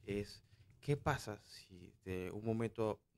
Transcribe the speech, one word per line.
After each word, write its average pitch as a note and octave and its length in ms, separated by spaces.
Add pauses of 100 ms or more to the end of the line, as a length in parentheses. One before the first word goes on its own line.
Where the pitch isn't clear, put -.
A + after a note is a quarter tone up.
es G2+ 380 (360)
qué C#3+ 160
pasa B2+ 480
si - 480 (120)
de F2+ 260
un G#2 140
momento, A2+ 560 (180)